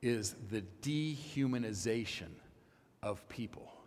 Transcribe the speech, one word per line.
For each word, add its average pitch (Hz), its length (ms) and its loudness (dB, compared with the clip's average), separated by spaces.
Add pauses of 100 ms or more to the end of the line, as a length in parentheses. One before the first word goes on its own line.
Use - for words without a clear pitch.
is 117 340 2 (140)
the 107 120 2 (200)
dehumanization 127 1500 2 (760)
of 101 280 -2
people. - 420 -6 (160)